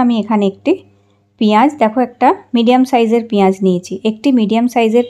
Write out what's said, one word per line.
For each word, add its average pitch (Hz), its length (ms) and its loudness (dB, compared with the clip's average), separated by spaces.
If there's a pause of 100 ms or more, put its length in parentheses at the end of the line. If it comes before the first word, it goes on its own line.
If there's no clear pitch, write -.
আমি 240 100 0 (100)
এখানে 208 300 0
একটি 277 200 -4 (680)
পেঁয়াজ, 214 280 2 (120)
দেখো 220 260 0
একটা 247 200 -2 (280)
মিডিয়াম 247 360 2
সাইজের 233 380 0
পেঁয়াজ 190 260 2 (100)
নিয়েছি, 180 280 -2 (160)
একটি 214 200 -4 (100)
মিডিয়াম 220 340 0
সাইজের 233 360 0